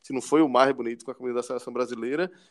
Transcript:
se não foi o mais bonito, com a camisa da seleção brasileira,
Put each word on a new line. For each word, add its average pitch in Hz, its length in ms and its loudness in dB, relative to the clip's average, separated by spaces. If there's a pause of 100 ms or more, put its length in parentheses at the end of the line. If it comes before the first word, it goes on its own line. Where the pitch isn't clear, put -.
se - 100 -12
não 131 100 -2
foi 160 200 4
o 151 60 6
mais 131 260 4
bonito, 117 300 -8
com 135 60 -12
a 123 40 -10
camisa 123 220 -8
da 120 60 -2
seleção 123 300 -8
brasileira, 123 580 -4 (200)